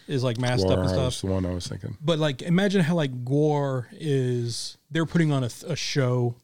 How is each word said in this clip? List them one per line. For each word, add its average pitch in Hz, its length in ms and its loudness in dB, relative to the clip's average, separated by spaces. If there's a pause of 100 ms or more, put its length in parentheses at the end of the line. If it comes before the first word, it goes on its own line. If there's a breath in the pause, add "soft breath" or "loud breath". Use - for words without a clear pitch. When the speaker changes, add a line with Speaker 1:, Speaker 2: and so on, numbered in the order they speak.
Speaker 1:
is, 135 180 -2
like, 117 140 -2
masked 123 320 2
up 92 80 4
and 92 100 2
Speaker 2:
Gwar 92 40 2
Speaker 1:
stuff. 87 120 2
Speaker 2:
was - 160 -4
the 95 60 -4
one 95 180 0
I 87 80 -2
was 87 140 -6
thinking. - 340 -10
Speaker 1:
But, 156 180 0
like, 147 220 -2
imagine 185 420 2
how, 160 120 2
like, 131 300 -2
Gwar 143 680 0
is, 127 840 -2 (120)
they're 160 160 0
putting 160 240 2
on 135 140 2
a 117 60 -2
th-, - 220 -10
a - 40 -4
show, 123 680 0